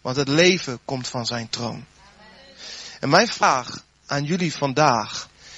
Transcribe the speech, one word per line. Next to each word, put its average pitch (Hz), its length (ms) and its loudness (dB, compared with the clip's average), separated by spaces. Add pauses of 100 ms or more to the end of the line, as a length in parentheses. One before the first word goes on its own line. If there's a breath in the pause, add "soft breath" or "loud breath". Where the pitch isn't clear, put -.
Want 127 160 -6
het 139 120 0
leven 156 560 4
komt 127 240 -6
van 120 180 -6
zijn 113 220 -6
troon. 113 380 -8 (1120 loud breath)
En - 80 -2
mijn 185 200 6
vraag 147 560 0 (220)
aan 143 180 -2
jullie 170 300 -2
vandaag 131 720 0 (300 loud breath)